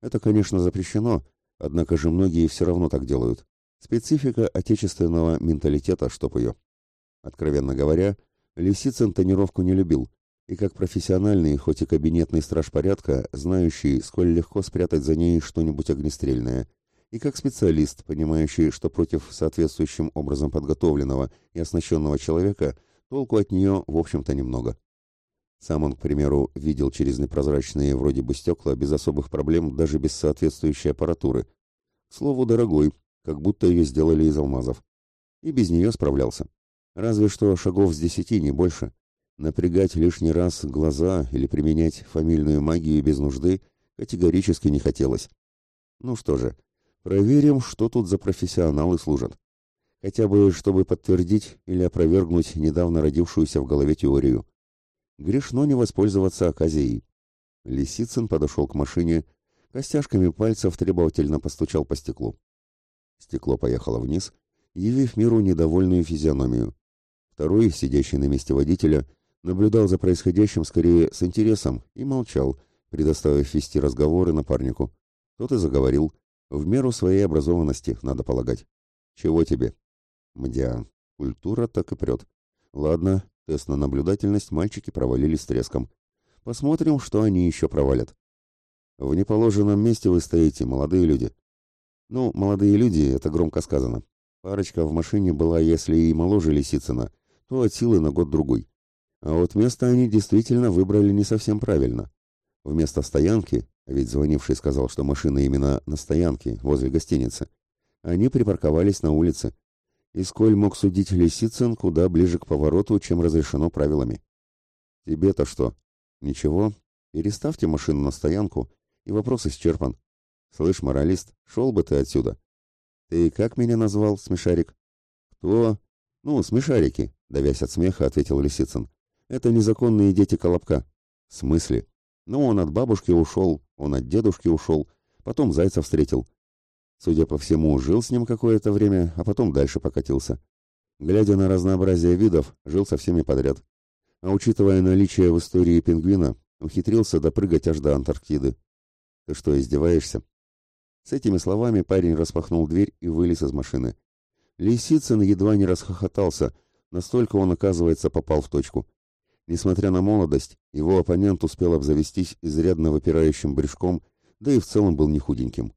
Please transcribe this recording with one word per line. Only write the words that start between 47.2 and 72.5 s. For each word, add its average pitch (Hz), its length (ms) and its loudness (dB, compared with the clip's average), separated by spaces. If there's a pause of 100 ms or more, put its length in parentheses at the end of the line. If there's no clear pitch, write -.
что - 280 -4
тут 110 200 -2
за 92 100 2
профессионалы 85 800 0
служат. 67 400 -4 (640)
Хотя 101 260 -2
бы, 101 240 6
чтобы 92 320 2
подтвердить 92 800 0
или 90 160 -2
опровергнуть 85 760 2
недавно 80 460 0
родившуюся 76 580 0
в 67 60 -4
голове 71 280 2
теорию. 67 520 0 (720)
Грешно 120 460 -2
не 147 100 2
воспользоваться 95 760 0
оказией. 76 560 -2 (600)
Лисицын 110 640 -4
подошёл 73 400 -2
к - 80 -12
машине, 80 500 -2 (480)
костяшками 127 580 0
пальцев 107 480 -2
требовательно 80 600 0
постучал - 440 -4
по 71 100 -6
стеклу. - 440 -8 (800)
Стекло - 400 -4
поехало 60 400 -4
вниз, 69 340 -6 (420)
явив 117 420 -2
миру 113 240 4
недовольную 90 640 2
физиономию. 67 720 -2 (580)
Второй, 95 380 2
сидящий 69 480 -2
на 69 100 0
месте 67 260 -2
водителя, 73 520 0 (360)
наблюдал 104 460 2
за 92 100 2
происходящим 90 640 0
скорее 85 480 4
с - 100 -8
интересом 101 600 -2 (120)
и 127 100 -10
молчал, 107 540 -4 (300)